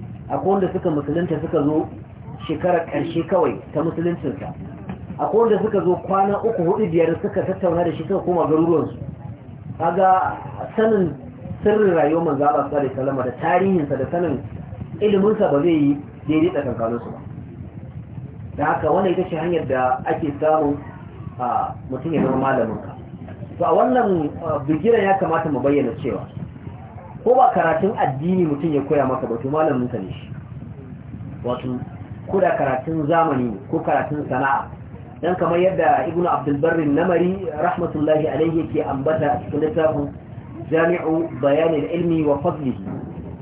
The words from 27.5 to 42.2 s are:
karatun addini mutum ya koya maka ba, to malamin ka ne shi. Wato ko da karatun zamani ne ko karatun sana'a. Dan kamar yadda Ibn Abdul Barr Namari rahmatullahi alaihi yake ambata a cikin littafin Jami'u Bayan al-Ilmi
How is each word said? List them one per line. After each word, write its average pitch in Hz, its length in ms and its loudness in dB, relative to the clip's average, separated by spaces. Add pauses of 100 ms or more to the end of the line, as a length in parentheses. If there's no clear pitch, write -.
karatun 180 440 2
addini 170 480 2
mutum 151 280 0
ya 135 80 4
koya 143 240 2
maka 127 220 0
ba, - 100 -2
to 135 120 -4
malamin 143 400 2
ka 120 80 -4
ne 92 120 -6
shi. - 200 -12 (1120)
Wato 123 340 -4 (520)
ko 196 100 0
da 170 180 4
karatun 151 500 0
zamani 147 440 2
ne 98 60 -8 (120)
ko 160 100 0
karatun 147 500 0
sana'a. 135 400 0 (520)
Dan 180 140 0
kamar 170 220 2
yadda 170 520 4
Ibn 175 160 0
Abdul 143 320 2
Barr 165 200 2
Namari 175 720 2
rahmatullahi 156 800 2
alaihi 160 320 2
yake 147 240 -2
ambata 143 500 0
a - 120 0
cikin 151 160 -4
littafin 156 520 0 (560)
Jami'u 165 600 2 (120)
Bayan 156 320 4
al-Ilmi 160 520 0